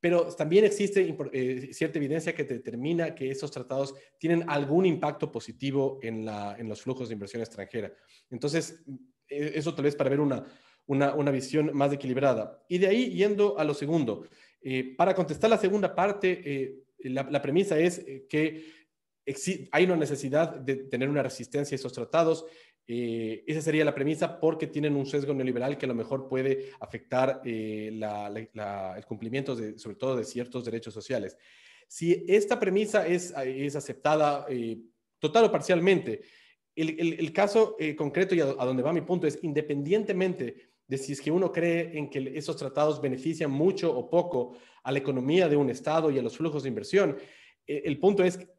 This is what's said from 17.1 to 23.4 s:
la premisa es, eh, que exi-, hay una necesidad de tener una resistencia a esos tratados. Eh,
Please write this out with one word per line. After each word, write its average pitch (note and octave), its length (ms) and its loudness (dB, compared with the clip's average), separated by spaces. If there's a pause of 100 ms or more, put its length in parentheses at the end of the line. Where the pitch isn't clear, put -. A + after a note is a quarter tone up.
la C#3+ 100 2
premisa D#3+ 380 2
es, F3 200 4
eh, C3+ 300 -14
que D#3 360 0 (600)
exi-, C#3 460 -6
hay D#3+ 140 6
una F#3 100 4
necesidad D3 640 0
de C3+ 180 -2 (160)
tener C3 180 0
una C#3+ 140 2
resistencia C#3 540 -4
a - 20 -4
esos B2 140 -8
tratados. D#3+ 520 2 (440)
Eh, A#2 580 -4